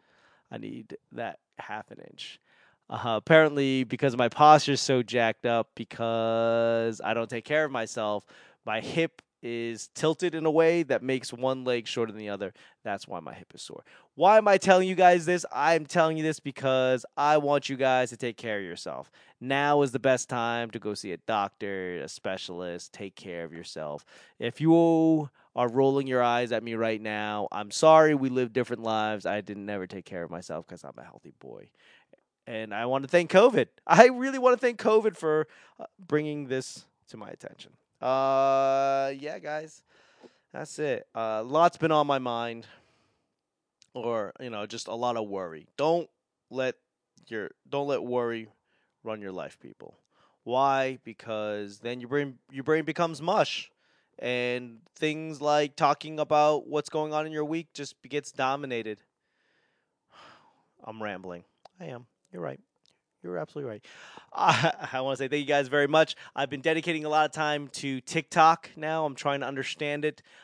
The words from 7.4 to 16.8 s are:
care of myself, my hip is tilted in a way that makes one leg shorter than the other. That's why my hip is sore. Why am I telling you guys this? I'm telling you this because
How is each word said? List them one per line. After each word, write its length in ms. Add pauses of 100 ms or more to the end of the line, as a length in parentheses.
care 200
of 60
myself, 560 (380)
my 160
hip 420 (180)
is 540
tilted 400
in 120
a 40
way 340
that 180
makes 300
one 320
leg 220
shorter 260
than 60
the 100
other. 240 (320)
That's 240
why 100
my 160
hip 200
is 80
sore. 220 (300)
Why 240
am 80
I 100
telling 320
you 60
guys 320
this? 240
I'm 340
telling 320
you 60
this 160
because 680 (120)